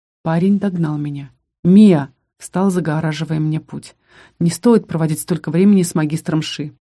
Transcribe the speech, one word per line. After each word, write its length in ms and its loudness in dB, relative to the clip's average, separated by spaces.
Парень 380 0
догнал 380 -4
меня. 340 -10
"Мия!" 460 6
встал, 320 -4
загораживая 720 -4
мне 200 -4
путь. 360 -16
"Не 100 0
стоит 360 2
проводить 360 -4
столько 280 -6
времени 320 4
с 140 -4
магистром 460 -4
Ши". 320 -10